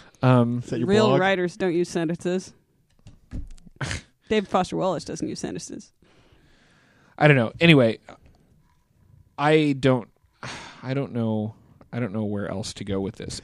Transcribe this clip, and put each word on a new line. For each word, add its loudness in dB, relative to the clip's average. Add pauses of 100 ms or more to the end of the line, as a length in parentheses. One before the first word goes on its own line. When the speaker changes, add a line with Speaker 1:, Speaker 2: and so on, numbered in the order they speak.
(220)
Speaker 1:
Um, 4
Speaker 2:
Is -12
that -4
your -2
Speaker 3:
Real 4
Speaker 2:
blog? 4
Speaker 3:
writers 0
don't 0
use 0
sentences. -4 (800)
<laughs> -10 (920)
David 0
Foster -2
Wallace -2
doesn't -8
use -8
sentences. -12 (1300)
Speaker 1:
I 6
don't 8
know. 2
Anyway, 6 (1400)
I 4
don't, 2 (760)
I -6
don't -6
know. -2 (380)
I -6
don't -6
know -4
where -6
else -8
to -12
go -4
with -6
this. -12